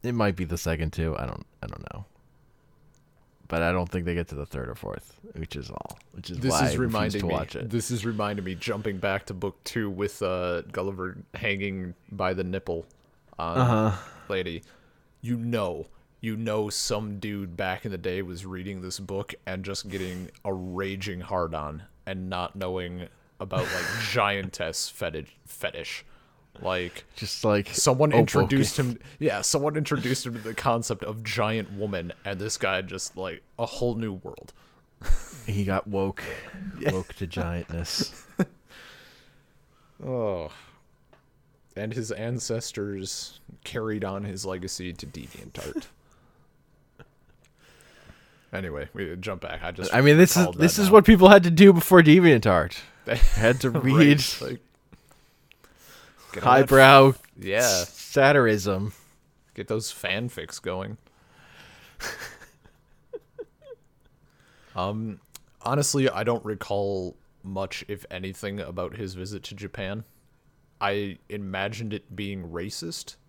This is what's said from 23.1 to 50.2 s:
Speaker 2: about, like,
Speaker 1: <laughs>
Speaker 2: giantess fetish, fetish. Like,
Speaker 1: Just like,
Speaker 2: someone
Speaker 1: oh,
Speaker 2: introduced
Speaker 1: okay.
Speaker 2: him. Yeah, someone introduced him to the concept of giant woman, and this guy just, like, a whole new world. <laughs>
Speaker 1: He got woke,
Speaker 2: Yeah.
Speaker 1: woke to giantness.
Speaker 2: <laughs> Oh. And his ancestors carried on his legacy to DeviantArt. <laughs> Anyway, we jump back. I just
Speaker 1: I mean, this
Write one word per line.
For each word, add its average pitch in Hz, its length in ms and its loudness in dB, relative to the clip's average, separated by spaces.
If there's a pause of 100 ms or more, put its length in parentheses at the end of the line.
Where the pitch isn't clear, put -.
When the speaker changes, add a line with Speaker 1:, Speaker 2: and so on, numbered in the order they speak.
Speaker 2:
about, 92 240 -4
like, 87 240 -6
Speaker 1:
<laughs> 113 240 -6
Speaker 2:
giantess 98 800 -4
fetish, 78 400 -8 (160)
fetish. - 580 -10 (560)
Like, 90 440 -6 (120)
Speaker 1:
Just - 300 -10
like, 104 240 0
Speaker 2:
someone 147 420 0
Speaker 1:
oh, 117 60 4
Speaker 2:
introduced 135 640 2
Speaker 1:
okay. 127 100 0
Speaker 2:
him. 117 100 -8 (200)
Yeah, 107 220 -2
someone 151 360 -2
introduced 131 480 -2
him 120 80 -8
to 117 60 -10
the 110 160 -10
concept 117 480 -2
of 110 200 -10
giant 110 500 -4
woman, 98 400 -6 (120)
and 98 140 -8
this 107 180 -6
guy 95 240 -2
just, 95 340 -10
like, 90 280 -10 (160)
a 117 80 -2
whole 120 260 -2
new 110 200 -4
world. - 400 -14 (460)
<laughs> - 460 2
Speaker 1:
He 101 200 -2
got 95 220 -2
woke, 98 360 -4 (560)
Speaker 2:
Yeah. - 140 -2
Speaker 1:
woke 92 240 -6
to 92 100 -8
giantness. 85 960 -8 (140)
Speaker 2:
<laughs> - 1600 -14
Oh. 104 480 -4 (1200)
And 107 180 -8
his 113 180 -8
ancestors 107 1300 -8 (240)
carried 110 400 -6
on 98 200 -6
his 101 200 -10
legacy 92 500 -8
to - 120 -16
DeviantArt. - 840 -14
<laughs> - 60 -20 (2500)
Anyway, 78 400 -8
we 85 240 -8
jump 95 240 -8
back. 80 200 -10
I 85 100 -6
just 90 220 -6
Speaker 1:
I 120 60 4
mean, 147 180 8
this 175 140 8